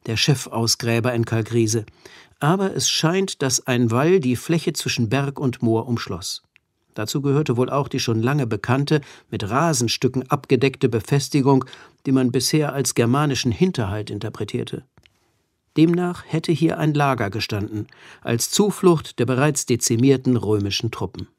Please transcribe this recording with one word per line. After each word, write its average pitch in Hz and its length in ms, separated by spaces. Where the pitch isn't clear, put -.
der 113 100
Chefausgräber 117 1000
in 113 100
Kalkriese. 113 640
Aber 190 340
es 131 140
scheint, 190 540
dass 131 240
ein 120 240
Wall 151 280
die 127 180
Fläche - 360
zwischen - 360
Berg 139 300
und 131 240
Moor 113 240
umschloss. 104 560
Dazu 107 280
gehörte 143 340
wohl 127 140
auch 139 180
die 135 120
schon 113 220
lange 135 240
bekannte, 135 560
mit 104 180
Rasenstücken 131 800
abgedeckte 135 580
Befestigung, 135 760
die 139 60
man 131 200
bisher 143 400
als 139 220
germanischen 127 580
Hinterhalt 107 580
interpretierte. 113 760
Demnach 175 500
hätte 160 260
hier 160 260
ein 151 160
Lager 131 340
gestanden, 107 580
als - 280
Zuflucht 185 680
der 123 80
bereits 139 400
dezimierten 127 720
römischen 101 540
Truppen. - 380